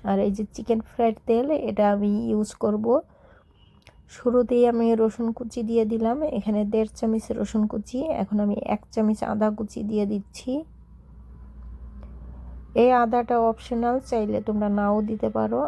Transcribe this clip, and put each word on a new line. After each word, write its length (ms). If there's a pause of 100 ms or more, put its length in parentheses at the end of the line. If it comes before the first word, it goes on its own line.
আর 100
এই 180
যে 60 (100)
চিকেন 260 (100)
ফ্রাইড 260 (100)
তেল, 220 (220)
এটা 160 (100)
আমি 160 (200)
ইউজ 180 (140)
করব। 220 (1300)
শুরুতেই 560
আমি 140 (180)
রসুন 240 (100)
কুচি 320
দিয়ে 220
দিলাম, 260 (200)
এখানে 240 (120)
দেড় 240
চামচ 280 (140)
রসুন 320
কুচি। 280 (220)
এখন 240
আমি 100 (180)
এক 80 (120)
চামচ 260 (120)
আদা 160 (100)
কুচি 220 (100)
দিয়ে 220
দিচ্ছি। 400 (2250)
এই 80 (120)
আদাটা 340 (140)
অপশনাল, 460 (140)
চাইলে 280 (100)
তোমরা 200 (120)
নাও 180 (120)
দিতে 200
পারো। 380